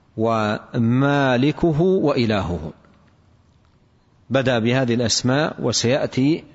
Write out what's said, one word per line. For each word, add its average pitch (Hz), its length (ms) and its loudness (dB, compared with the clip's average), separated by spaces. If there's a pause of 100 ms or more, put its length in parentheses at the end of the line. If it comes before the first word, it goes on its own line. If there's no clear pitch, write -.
(160)
ومالكه 127 1600 0
وإلهه. 110 920 0 (1600)
بدأ 127 280 2
بهذه 120 360 0
الأسماء 123 640 0
وسيأتي 135 840 -2 (100)